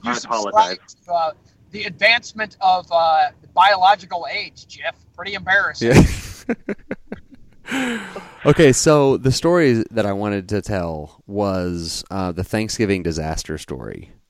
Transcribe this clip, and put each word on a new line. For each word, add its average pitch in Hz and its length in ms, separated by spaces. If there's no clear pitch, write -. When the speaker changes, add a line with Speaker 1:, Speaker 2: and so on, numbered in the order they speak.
Speaker 1:
you 120 60
Speaker 2:
I 120 40
Speaker 1:
subscribe 113 320
Speaker 2:
apologize. 98 320
Speaker 1:
to, 175 60
uh, 165 200
the 208 120
advancement 214 760
of, 185 320
uh, 160 380
biological 185 760
age, 180 380
Jeff. 143 260
Pretty 196 180
embarrassing. 180 600
Speaker 3:
Yeah. - 600
<laughs> 240 380
Okay, 147 280
so 139 440
the 127 160
story 151 500
that 110 120
I 101 80
wanted 101 380
to 104 120
tell 82 640
was, 90 840
uh, 92 220
the 90 120
Thanksgiving 107 580
disaster 80 540
story 53 540